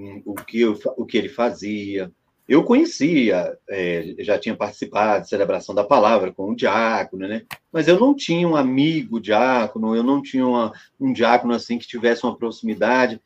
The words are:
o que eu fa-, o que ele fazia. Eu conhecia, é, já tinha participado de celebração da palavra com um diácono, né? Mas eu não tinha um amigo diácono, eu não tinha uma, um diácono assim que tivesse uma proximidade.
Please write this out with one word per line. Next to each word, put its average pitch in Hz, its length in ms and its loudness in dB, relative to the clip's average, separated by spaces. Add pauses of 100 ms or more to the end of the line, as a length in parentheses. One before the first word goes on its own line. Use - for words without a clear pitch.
(240)
o 104 100 -8
que 113 260 -4
eu 113 160 4
fa-, - 200 -6
o 117 80 -6
que 110 140 -2
ele 98 100 -2
fazia. 101 840 -4 (380)
Eu 151 160 6
conhecia, 135 880 2 (140)
é, 87 520 -4
já 95 180 0
tinha 107 180 -6
participado 101 680 -2
de - 40 -20
celebração 98 460 -2
da 101 100 2
palavra 104 480 4
com 95 180 -6
um 117 40 -4
diácono, 107 760 -2
né? 113 140 -6 (280)
Mas 160 160 -2
eu 180 140 6
não 277 140 6
tinha 175 340 0
um 160 80 2
amigo 131 640 0
diácono, 110 760 0
eu 117 80 0
não 139 200 0
tinha 131 240 -2
uma, 120 260 0 (260)
um 135 140 -2
diácono 120 400 2
assim 117 240 -4
que 117 100 -10
tivesse 117 380 0
uma 113 120 -2
proximidade. 113 880 0